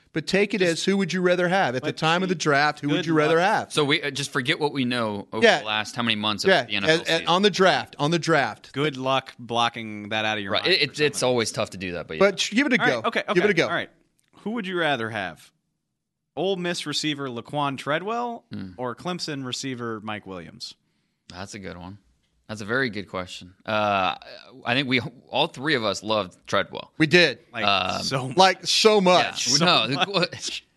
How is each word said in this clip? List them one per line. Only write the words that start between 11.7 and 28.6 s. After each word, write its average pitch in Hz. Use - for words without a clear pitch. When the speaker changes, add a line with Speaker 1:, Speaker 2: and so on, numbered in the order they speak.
Speaker 3:
to 101
do 90
that, 82
but 80
yeah. -
Speaker 1:
But 196
sh-, -
give 277
it 240
a 208
Speaker 2:
All 233
Speaker 1:
go. 131
Speaker 2:
right, -
okay, 226
Speaker 1:
Give 180
it 175
Speaker 2:
okay, -
Speaker 1:
a 202
go. 156
Speaker 2:
all 170
right. 127
Who 214
would 226
you 185
rather 135
have? 95
Ole 190
Miss 175
receiver 143
Laquan 135
Treadwell 226
Speaker 3:
Hmm. 98
Speaker 2:
or 120
Clemson 156
receiver 120
Mike 107
Williams? 87
Speaker 3:
That's 92
a 107
good 90
one. 92
That's 107
a 104
very 123
good 98
question. 90
Uh, 104
I 120
think 135
we, 123
all 135
three 151
of 117
us 98
loved 101
Treadwell. 85
Speaker 1:
We 160
did. 156
Speaker 2:
Like, 113
Speaker 3:
Um, 95
Speaker 2:
so 131
Speaker 1:
Like, 185